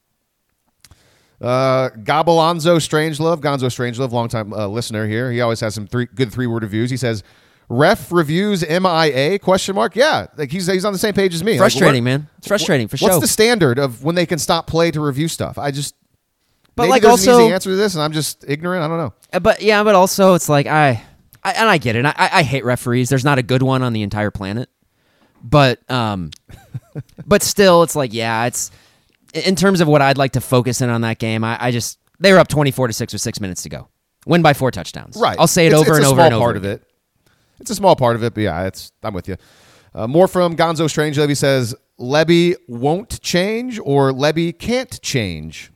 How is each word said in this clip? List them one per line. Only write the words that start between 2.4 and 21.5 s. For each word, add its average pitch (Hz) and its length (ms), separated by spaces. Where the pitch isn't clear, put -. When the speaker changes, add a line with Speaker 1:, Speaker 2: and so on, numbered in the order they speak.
Speaker 1:
Strangelove, 156 640
Gonzo 143 260
Strangelove, 120 440
longtime, 113 420
uh, 104 120
listener 110 400
here. 117 240
He 120 120
always 113 180
has 107 160
some 104 120
three, 123 180
good 120 260
three-word 117 320
reviews. 110 260
He 131 60
says, 113 260
"Ref 151 460
reviews 175 500
M 175 220
I 160 280
A, 151 260
question - 360
mark?" 214 200
Yeah, 226 320
like, 143 140
he's, 180 160
he's 190 180
on 208 80
the 180 60
same 214 140
page 196 200
as 165 100
me. 214 100
Like, 127 60
Speaker 2:
Frustrating, 147 440
Speaker 1:
what, 127 80
Speaker 2:
man. 147 260
It's - 100
frustrating, 147 400
for - 100
Speaker 1:
what's 185 180
Speaker 2:
sure. 156 60
Speaker 1:
the 156 60
standard 214 500
of 135 280
when 170 100
they 175 100
can 156 140
stop 165 280
play 165 240
to 151 100
review 147 260
stuff? - 300
I 143 140
just, 139 240
Speaker 2:
But, 240 80
Speaker 1:
Maybe - 80
Speaker 2:
like, 247 120
Speaker 1:
there's 240 240
an 247 60
Speaker 2:
also 240 120
Speaker 1:
easy - 80
answer 190 160
to 190 60
this, 202 200
and 151 80
I'm 156 100
just - 340
ignorant. 165 360
I 151 40
don't 165 100
know. 143 160
Speaker 2:
Uh, 180 80
but, 185 220
yeah, 208 220
but 214 120
also 190 380
it's 165 160
like, 143 160
I, 139 380
I, 190 80